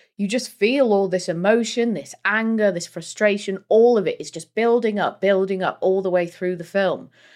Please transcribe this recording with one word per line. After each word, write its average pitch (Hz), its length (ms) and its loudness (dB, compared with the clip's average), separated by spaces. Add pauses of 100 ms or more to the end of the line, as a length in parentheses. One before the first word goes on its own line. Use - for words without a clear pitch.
(160)
you 202 120 -4
just 240 240 -4
feel 240 420 2
all 196 140 2
this 180 200 -2
emotion, 220 680 0
this 139 180 -12 (100)
anger, 214 480 0
this 170 140 -6
frustration, 202 840 -4
all 226 300 6
of 190 80 0
it - 160 -4
is 156 80 -12
just - 240 -14
building 226 460 0
up, - 220 -2
building 190 420 0
up - 180 -4
all 190 220 0
the 190 80 -2
way 175 160 2
through 180 280 -6
the 165 80 -12
film. 170 460 -2 (260)